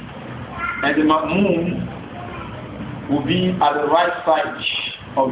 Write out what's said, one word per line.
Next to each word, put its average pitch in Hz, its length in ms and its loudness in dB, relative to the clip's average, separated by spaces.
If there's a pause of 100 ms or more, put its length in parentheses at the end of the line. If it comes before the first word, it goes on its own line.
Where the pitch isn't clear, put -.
(840)
and 147 160 2
the 156 80 4
Ma'mum 170 800 2 (1200)
will 139 160 2
be 180 240 2
at 147 240 4
the 147 140 2
right 170 240 6 (120)
side - 380 2 (520)
of 135 180 4